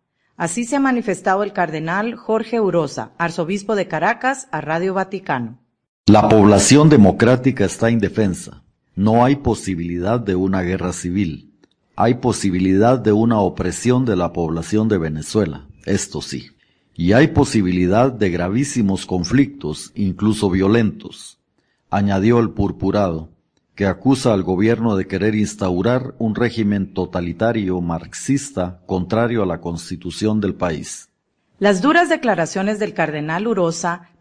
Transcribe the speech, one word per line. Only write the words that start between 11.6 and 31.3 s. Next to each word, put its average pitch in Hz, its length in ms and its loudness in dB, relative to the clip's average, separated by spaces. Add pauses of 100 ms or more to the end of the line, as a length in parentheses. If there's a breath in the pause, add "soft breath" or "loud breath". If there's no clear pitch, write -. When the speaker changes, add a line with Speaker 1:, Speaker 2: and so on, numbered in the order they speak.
Speaker 2:
Hay 117 200 2
posibilidad 101 840 2
de 107 140 2
una 113 260 2
opresión 101 680 0
de 107 120 0
la 85 160 -2
población 85 560 -2
de 104 100 2
Venezuela, 78 680 -4 (180)
esto 87 340 -4
sí. 65 280 -12 (480)
Y 87 160 0
hay 143 160 6
posibilidad 107 840 2
de 104 180 -2
gravísimos 95 760 -2
conflictos, 90 880 -2
incluso 104 560 -2
violentos, 98 880 -2 (520)
añadió 101 500 2
el 107 100 0
purpurado, 92 800 -2 (440)
que 101 120 -2
acusa 127 460 2
al 95 120 2
gobierno 107 520 0
de 95 120 -4
querer 101 260 -2
instaurar 104 840 -2
un 107 180 -2
régimen 107 580 -2
totalitario 92 840 -2
marxista 90 1040 -6
contrario 110 560 -2
a 95 40 0
la 85 140 -4
constitución 87 800 -4
del 98 140 -2
país. - 540 -8 (500)